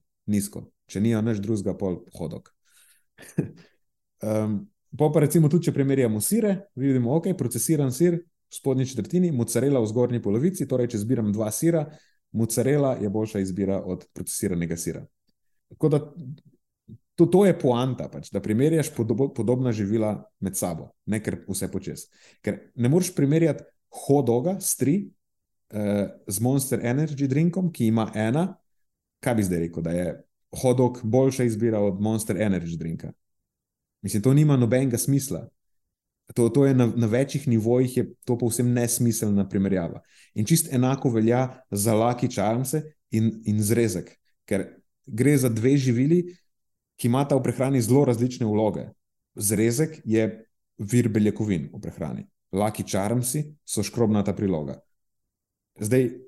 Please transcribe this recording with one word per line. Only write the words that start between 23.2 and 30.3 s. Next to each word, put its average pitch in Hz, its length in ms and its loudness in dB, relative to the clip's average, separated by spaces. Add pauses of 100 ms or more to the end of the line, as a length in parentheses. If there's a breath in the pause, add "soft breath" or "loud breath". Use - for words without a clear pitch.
hot 139 220 4
doga, 147 360 0
stri, 147 360 0 (720)
eh, 101 320 -2 (240)
z 101 160 -4
Monster 127 420 0
Energy 139 460 -2
drinkom, 170 400 0
ki 113 200 0
ima 113 240 2
ena, 131 360 0 (720)
kaj 123 140 2
bi 101 100 2
zdaj 85 180 0
rekel, 82 200 -6
da 82 100 -2
je 87 160 -2 (480)